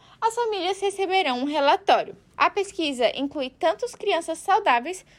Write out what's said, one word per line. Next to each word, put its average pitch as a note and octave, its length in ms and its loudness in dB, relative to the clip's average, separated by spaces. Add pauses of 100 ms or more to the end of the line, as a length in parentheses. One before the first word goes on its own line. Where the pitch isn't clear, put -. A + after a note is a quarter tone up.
(180)
as A4+ 160 0
famílias G4 460 -2
receberão F#4+ 600 0
um C4 40 -2
relatório. D4 720 2 (200)
A D#4+ 120 4
pesquisa D4+ 680 -2
inclui C#4 360 -6
tanto F4 340 -2
as A#4+ 100 -10
crianças E4 440 -2
saudáveis F4+ 680 0 (140)